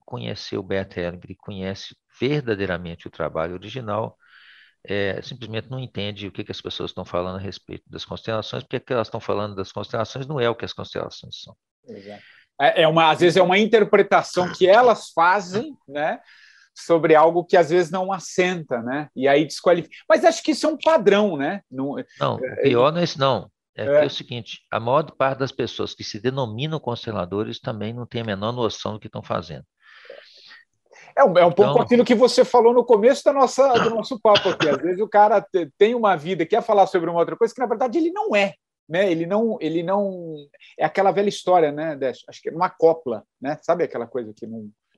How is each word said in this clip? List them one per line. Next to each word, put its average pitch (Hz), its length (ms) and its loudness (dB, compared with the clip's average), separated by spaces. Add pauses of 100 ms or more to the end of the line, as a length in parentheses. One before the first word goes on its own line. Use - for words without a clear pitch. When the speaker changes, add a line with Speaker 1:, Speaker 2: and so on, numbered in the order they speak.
Speaker 1:
conheceu 113 540 -10
o - 20 -6
Bert 95 340 -8
Hellinger 87 340 -8
e 92 60 -16
conhece 95 580 -12 (240)
verdadeiramente 98 880 -4
o - 40 -18
trabalho 80 440 -6
original, 110 640 -8 (640)
é, 98 380 -4
simplesmente 110 500 -10
não 131 80 -10
entende 104 480 -10
o 90 60 -12
que 107 100 -10
que - 100 -14
as - 80 -14
pessoas - 300 -10
estão 90 140 -12
falando 90 320 -6
a 95 60 -10
respeito 92 480 -14
das - 140 -14
constelações, 110 580 -8
porque - 140 -10
o 120 40 -8
que - 140 -10
elas 113 140 -2
estão 113 120 -10
falando 101 340 -6
das 95 180 -10
constelações 113 540 -8
não 143 140 -6
é 117 80 0
o 117 60 -2
que - 100 -14
as - 80 -10
constelações - 720 -12
são. - 120 -20 (320)
Speaker 2:
Exato. - 360 -18 (360)
É, 160 240 4
é 160 60 6
uma, 160 220 4
às 151 100 2
vezes 170 160 4
é 190 60 6
uma 180 160 2
interpretação 196 920 2
que 180 140 2
elas 226 440 6
fazem, 190 640 0 (100)
né, 151 340 -6 (540)
sobre 160 400 4
algo 170 300 6
que 185 140 4
às 160 100 4
vezes 170 220 2
não 185 200 -4
assenta, 175 720 -4
né? 139 340 -8
E 135 140 0
aí 147 160 4
desqualifica. - 500 0 (140)
Mas 320 160 4
acho 330 180 2
que 311 100 0
isso - 140 -2
é 311 40 0
um 302 80 -4
padrão, 208 580 2
né? 160 240 -4 (100)
Não, 135 260 -8 (220)
Speaker 1:
Não, 127 200 -2
Speaker 2:
é, 123 160 -8
Speaker 1:
o - 80 -4
pior 131 300 4
não 170 80 -2
é 175 40 0
isso, - 140 -4
não. 131 320 -2 (260)
É 107 80 -8
Speaker 2:
É. - 20 -6
Speaker 1:
que 147 180 4
é - 20 0
o 135 40 -4
seguinte, - 500 -12 (100)
a 113 100 -2
maior 131 320 0
parte 135 280 -2
das 135 120 -4
pessoas 110 420 -6
que - 80 -16
se - 180 -12
denominam 131 600 -4
consteladores 107 800 -6
também 110 320 -8
não 120 140 -12
tem 117 160 -8
a - 20 -8
menor 107 280 -4
noção 110 420 -4
do 110 60 -14
que - 80 -16
estão - 140 -14
fazendo. 82 420 -8 (1500)
Speaker 2:
É 277 80 6
um, 180 140 4
é 175 60 8
um 175 80 6
pouco 208 200 4
Speaker 1:
Então 240 100 4
Speaker 2:
aquilo 240 220 4
que 240 100 4
você 240 300 4
falou 240 280 4
no 247 120 4
começo 233 400 4
da 294 80 4
nossa, 269 420 2
do 220 160 2
nosso 226 300 -6
papo 202 280 4
aqui. 160 200 0
Às 135 120 0
vezes 180 200 -2
o 208 80 -2
cara 208 320 6
te-, 170 360 -4
tem 220 180 4
uma 214 220 2
vida, 165 300 -4
quer 214 160 0
falar 202 240 4
sobre 170 240 -2
uma 170 80 -2
outra 165 180 0
coisa 226 180 0
que, 262 60 -10
na 247 60 -2
verdade, 240 320 -2
ele 330 140 0
não 403 220 -4
é, 196 200 0 (340)
né? 185 220 0
Ele 165 160 -2
não, 208 340 -2
ele 160 220 -4
não, 185 520 -4 (440)
é 156 60 -2
aquela 190 260 2
velha 202 180 0
história, 175 440 2
né, 151 240 -6
Décio? 135 320 -6
Acho - 120 -20
que - 80 -12
é - 40 -8
uma 175 180 -2
copla, 160 540 0 (160)
né? 143 220 -6
Sabe 170 220 0
aquela 117 220 -6
coisa 110 280 -8
que - 120 -16
não, 110 240 -14 (280)